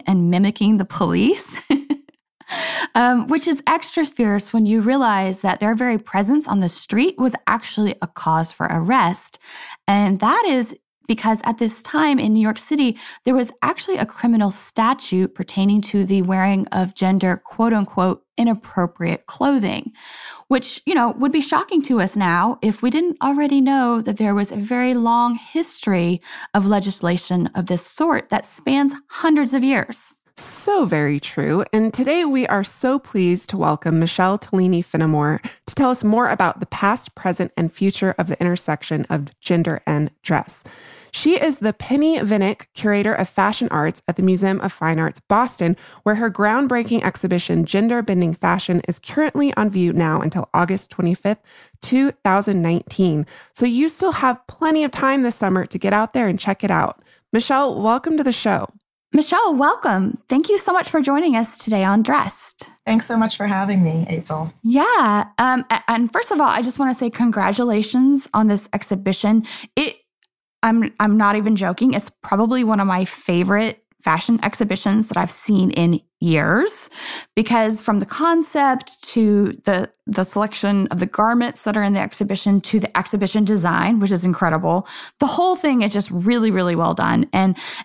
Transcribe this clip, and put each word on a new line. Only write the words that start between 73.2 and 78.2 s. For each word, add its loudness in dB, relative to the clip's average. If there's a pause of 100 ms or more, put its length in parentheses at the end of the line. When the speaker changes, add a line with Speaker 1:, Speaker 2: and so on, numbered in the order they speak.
Speaker 1:
fashion 0
exhibitions 0
that -4
I've -2
seen 2
in 2 (200)
years, 0 (460)
because 0
from 0
the -4
concept 0